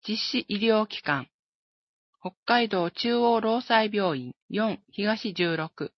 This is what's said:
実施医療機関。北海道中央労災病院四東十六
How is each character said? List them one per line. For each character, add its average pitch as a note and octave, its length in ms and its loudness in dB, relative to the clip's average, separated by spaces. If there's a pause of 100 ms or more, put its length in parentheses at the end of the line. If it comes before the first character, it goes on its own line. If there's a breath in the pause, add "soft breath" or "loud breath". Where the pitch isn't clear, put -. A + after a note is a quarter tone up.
実 G#3+ 100 -2
施 - 300 -4
医 G#3 100 -4
療 A3 280 4
機 - 160 -12
関。 C#3 280 -2 (880)
北 - 160 -12 (100)
海 A#3+ 240 4
道 F3 220 0
中 A#3+ 260 -2
央 A#3 240 4
労 A3+ 200 0
災 A3 300 2
病 F#3 280 0
院 B2+ 160 -10 (140)
四 G#3 300 -2 (120)
東 G#3 420 -2
十 E3+ 240 0
六 D#3+ 400 -8